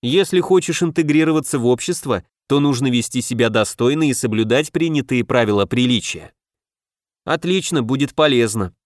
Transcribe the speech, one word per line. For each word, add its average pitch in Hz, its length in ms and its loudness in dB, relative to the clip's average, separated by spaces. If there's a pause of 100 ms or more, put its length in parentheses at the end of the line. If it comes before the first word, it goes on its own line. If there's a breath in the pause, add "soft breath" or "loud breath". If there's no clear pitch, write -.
Если 180 380 2
хочешь 175 420 0
интегрироваться 156 720 0
в 120 80 -2
общество, 123 600 -2 (240)
то 143 100 2
нужно 139 320 0
вести 123 300 -2
себя 117 280 0
достойно 120 600 0
и 131 40 0
соблюдать 113 600 0
принятые 147 500 0
правила 104 420 0
приличия. 120 680 -2 (920)
Отлично, 165 600 -2
будет 135 300 -2
полезно. 117 600 0 (100)